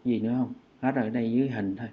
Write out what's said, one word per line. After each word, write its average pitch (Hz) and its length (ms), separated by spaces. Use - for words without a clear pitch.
gì 117 140
nữa 113 180
không? 123 160
Hết 131 140
rồi, 113 140
đây 113 220
dưới 131 180
hình 101 260
thôi. 117 180